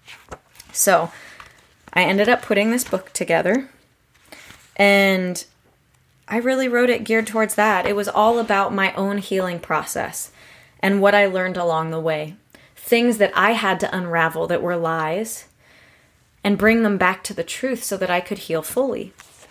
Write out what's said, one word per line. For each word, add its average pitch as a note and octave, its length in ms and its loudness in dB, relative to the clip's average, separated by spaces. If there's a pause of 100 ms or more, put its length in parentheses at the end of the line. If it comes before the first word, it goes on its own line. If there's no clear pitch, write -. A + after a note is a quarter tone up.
(720)
So E3+ 400 2 (800)
I F3+ 100 2
ended G3 260 2
up A#3+ 140 2
putting G#3+ 300 0
this B3 120 -2
book - 280 -6
together, F3+ 560 0 (1080)
and G3 680 4 (840)
I A3 120 -2
really C4 300 0
wrote A#3+ 220 2
it A3+ 140 0
geared A3 220 0
towards A3 300 0
that. G#3 300 2
It G3+ 100 0
was G#3 120 -4
all A3+ 300 4
about G3 340 0
my F#3+ 220 0
own G3 240 -2
healing F#3 400 -4
process - 720 -6 (480)
and G3 240 0
what G3+ 120 6
I G3+ 120 6
learned F#3 300 -2
along D#3+ 340 -2
the D#3+ 100 -6
way. D#3 360 -4 (400)
Things A#3 420 0
that G3 160 2
I G3 160 2
had G3+ 300 0
to - 140 -4
unravel E3 520 -2
that E3+ 160 -2
were F3 140 -2
lies E3 720 -4 (960)
and G3+ 120 2
bring A3+ 280 4
them G#3 120 2
back F#3 280 0
to G3 100 -10
the E3 80 -8
truth B3 400 -6
so - 140 -6
that F#3 120 -4
I F3+ 120 0
could F#3+ 180 -8
heal D#3+ 240 -4
fully. A#3+ 500 -4 (380)